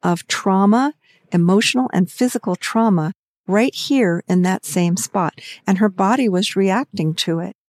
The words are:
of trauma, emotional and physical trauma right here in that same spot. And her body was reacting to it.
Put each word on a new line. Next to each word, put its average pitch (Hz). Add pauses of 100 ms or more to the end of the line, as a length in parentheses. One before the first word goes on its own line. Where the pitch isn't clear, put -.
of 175
trauma, 208 (380)
emotional 190
and 180
physical 247
trauma 190 (360)
right 214
here 202
in 180
that 185
same 175
spot. - (260)
And 196
her 208
body 208
was 185
reacting 190
to 165
it. 185 (140)